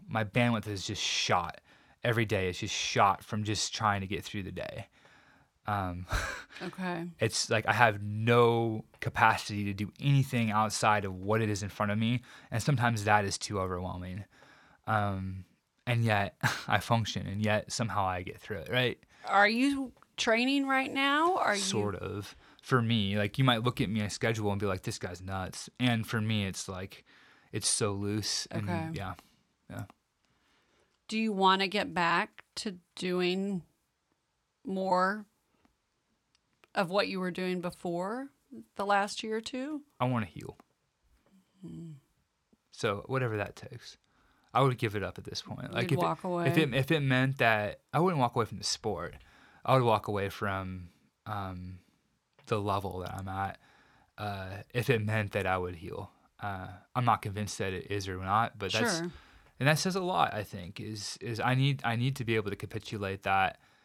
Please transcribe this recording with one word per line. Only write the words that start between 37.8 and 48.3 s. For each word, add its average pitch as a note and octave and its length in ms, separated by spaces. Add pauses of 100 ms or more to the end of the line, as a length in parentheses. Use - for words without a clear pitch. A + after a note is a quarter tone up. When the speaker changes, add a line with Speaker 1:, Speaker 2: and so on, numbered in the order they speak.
Speaker 2:
the G3+ 100
last G3+ 360
year A3 140
or A3+ 40
two? C4+ 420 (180)
Speaker 1:
I B2 40
wanna B2 220
heal. - 300 (1080)
Speaker 2:
Mm. E3 300 (760)
Speaker 1:
So G2+ 340
whatever B2 320
that G2+ 180
takes, - 400 (580)
I B2 80
would B2+ 160
give G#2+ 160
it G2+ 80
up F2+ 160
at G2 60
this - 180
point. - 300
Like, A#2 180
Speaker 2:
You'd - 80
Speaker 1:
if F3 60
Speaker 2:
walk E3 200
Speaker 1:
it, - 20
Speaker 2:
away. F3 220
Speaker 1:
if E3+ 100
it, C#3+ 160
if C3+ 160
it D#3+ 100
meant C3+ 380
that, G#2+ 420 (120)
I C#3 80
wouldn't E3 200
walk A#2+ 160